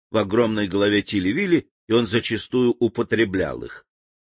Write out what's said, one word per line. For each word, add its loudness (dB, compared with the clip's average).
в 0
огромной 0
голове 2
Тилли-Вилли, -2
и 0
он 4
зачастую 0
употреблял -2
их. -16